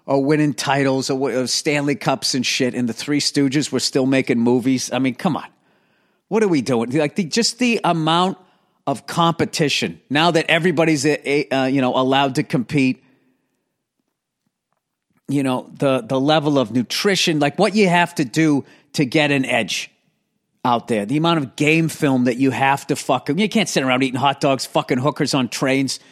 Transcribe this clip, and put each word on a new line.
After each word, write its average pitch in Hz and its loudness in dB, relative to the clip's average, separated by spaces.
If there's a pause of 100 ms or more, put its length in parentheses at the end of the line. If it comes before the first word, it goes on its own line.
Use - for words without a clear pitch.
or 139 2
winning 151 2
titles 135 0
or, 135 -2
or 123 -2
Stanley 147 -2
Cups - -2
and 127 -2
shit 123 -2
and 123 -2
the 113 -4
Three 147 -4
Stooges 139 0
were 127 0
still 135 0
making 131 0
movies, 123 0
I 123 -2
mean, 131 -2
come 160 -2
on. 80 -10 (840)
What 220 0
are 208 2
we 156 2
doing? 117 -2
Like, 147 -2
the, 196 -2
just 214 -2
the 240 0
amount 170 0 (480)
of 139 -6
competition 160 0 (120)
now 160 4
that 156 2
everybody's, 160 2
a, 147 0
a, 143 0
uh, 131 0
you 135 0
know, 127 0
allowed 135 2
to 151 0
compete. 131 -2 (2250)
You 139 0
know, 127 -4
the, 131 0
the 131 -2
level 147 2
of 117 0
nutrition, 156 0
like, 143 0
what 196 2
you 202 4
have 175 2
to 151 0
do 151 0 (280)
to 151 0
get 147 2
an 135 0
edge 117 -4 (720)
out 120 0
there, 104 -2
the 131 -2
amount 165 2
of 135 -8
game 160 2
film 131 0
that 123 0
you 135 2
have 135 0
to 147 0
fucking, 143 -2
you 214 2
can't 196 -2
sit 165 -2
around 131 0
eating 131 -2
hot 139 0
dogs, 135 0
fucking 143 -2
hookers 143 -2
on 127 0
trains, 135 -2 (120)